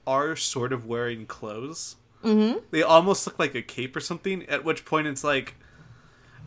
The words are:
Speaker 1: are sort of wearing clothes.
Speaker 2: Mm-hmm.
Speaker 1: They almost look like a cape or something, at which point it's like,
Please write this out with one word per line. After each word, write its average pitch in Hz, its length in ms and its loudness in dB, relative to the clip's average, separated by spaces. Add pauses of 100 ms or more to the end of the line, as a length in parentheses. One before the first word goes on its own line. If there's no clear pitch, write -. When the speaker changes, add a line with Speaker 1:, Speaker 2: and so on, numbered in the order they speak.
Speaker 1:
are 143 300 0
sort 127 380 -2
of 120 120 -6
wearing 117 400 -6
clothes. 113 680 -10 (280)
Speaker 2:
Mm-hmm. 220 360 4 (120)
Speaker 1:
They 156 120 2
almost 175 440 6
look - 120 -12
like 151 160 0
a 120 60 -6
cape 127 340 -8
or 160 40 -6
something, 180 480 -6
at 139 160 -2
which 160 220 -2
point 156 220 0
it's 139 160 -6
like, 139 320 0 (920)